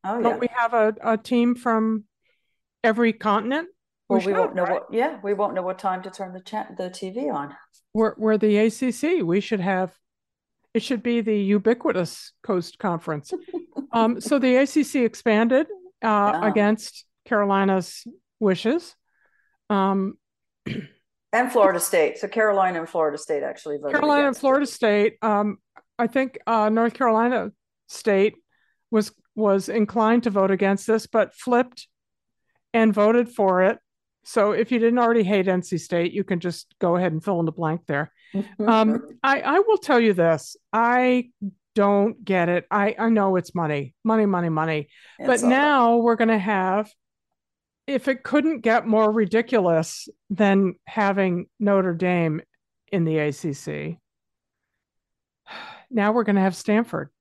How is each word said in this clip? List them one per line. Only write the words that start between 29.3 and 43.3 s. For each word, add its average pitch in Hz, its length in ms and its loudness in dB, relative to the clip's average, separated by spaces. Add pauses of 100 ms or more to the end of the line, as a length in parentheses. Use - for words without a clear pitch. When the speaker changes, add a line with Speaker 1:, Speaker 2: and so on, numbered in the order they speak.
Speaker 2:
was 202 320 0
inclined 220 560 2
to 233 60 0
vote 190 220 2
against 196 340 0
this, 220 200 0
but - 280 -2
flipped 247 540 -2 (840)
and 220 220 2
voted 226 340 2
for 190 340 2
it. 202 160 2 (460)
So 208 280 0
if 208 180 -2
you 247 80 0
didn't 233 200 2
already 233 260 2
hate 190 220 2
N 185 160 0
C 175 160 -6
State, 170 340 -2
you 196 120 -4
can 180 160 -4
just - 400 -8
go 175 160 2
ahead 175 160 0
and 160 100 -6
fill 190 160 -2
in 165 80 0
the 160 60 -2
blank 165 340 -4
there. 151 240 -4 (220)
Speaker 1:
<laughs> 196 100 -4 (160)
Speaker 2:
Um, 220 640 0
I, 269 180 0
I 302 200 0
will 427 180 2
tell 247 220 2
you 214 140 2
this. 165 420 0 (160)
I 247 580 2 (460)
don't 202 480 2
get 180 240 0
it. 175 220 -2
I, 208 260 0
I 226 120 -2
know 196 260 2